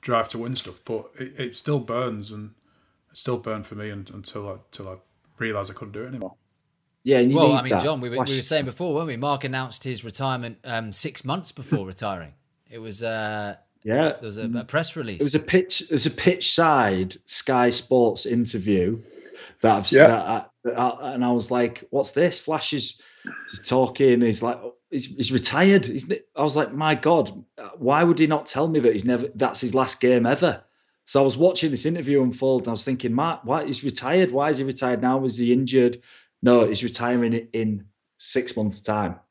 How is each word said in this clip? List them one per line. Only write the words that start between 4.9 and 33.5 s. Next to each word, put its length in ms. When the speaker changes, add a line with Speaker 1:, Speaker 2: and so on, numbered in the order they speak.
Speaker 1:
realised 320
I 40
couldn't 180
do 120
it 40
anymore. 260
Speaker 2:
Yeah, 160
and 100
you 80
Speaker 3:
Well, 100
Speaker 2:
need 60
Speaker 3:
I 80
mean, 100
Speaker 2:
that 100
Speaker 3:
John, 200
we, 80
we 60
Speaker 2:
flash. 200
Speaker 3:
were 60
saying 240
before, 280
weren't 140
we? 80
Mark 280
announced 400
his 200
retirement, 600
um, 280
six 320
months 280
before 340
<laughs> 80
retiring. 400
It 80
was, 240
uh, 540
Speaker 2:
Yeah. 300
Speaker 3:
there 100
was 160
a, 180
a 80
press 320
release. 240
Speaker 2:
It 40
was 100
a 60
pitch, 420
it 80
was 160
a 40
pitch 440
side 640
Sky 420
Sports 560
interview 800
that 160
I've 60
s-, 100
Speaker 1:
Yeah. 140
Speaker 2:
that 200
I, 180
that 140
I, 340
and 100
I 100
was 180
like, 400
"What's 220
this?" 280
Flash 320
is, 240
is 160
talking. 540
He's 200
like, 160
"He's, 240
he's 160
retired." 540
He's, 260
I 80
was 140
like, 160
"My 220
God, 500
why 260
would 160
he 80
not 200
tell 200
me 140
that 140
he's 100
never, 300
that's 260
his 140
last 260
game 240
ever?" 380
So 160
I 40
was 120
watching 340
this 140
interview 380
unfold, 400
and 60
I 20
was 140
thinking, 280
"Mark, 320
why, 220